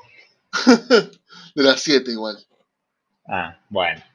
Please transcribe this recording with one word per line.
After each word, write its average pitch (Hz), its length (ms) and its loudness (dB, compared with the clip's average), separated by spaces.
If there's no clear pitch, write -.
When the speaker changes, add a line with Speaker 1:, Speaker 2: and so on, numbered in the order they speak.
Speaker 1:
<laughs> - 1040 0
De 143 80 0
las 131 180 2
siete 127 300 0
igual. 110 260 -10
Speaker 2:
Ah, 90 300 -8
bueno. 85 320 -4